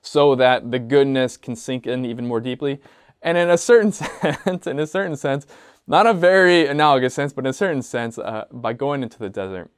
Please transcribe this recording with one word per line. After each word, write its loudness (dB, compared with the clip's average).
so 2
that 2
the -2
goodness 2
can -12
sink -10
in -4
even -8
more -4
deeply. -6
And -2
in 2
a 6
certain 4
<laughs> -
sense, -6
in -6
a -4
certain -6
sense, -4
not 4
a 4
very 6
analogous 2
sense, -4
but -8
in 0
a -4
certain -2
sense, -8
uh, -8
by -8
going -4
into -12
the -8
desert -10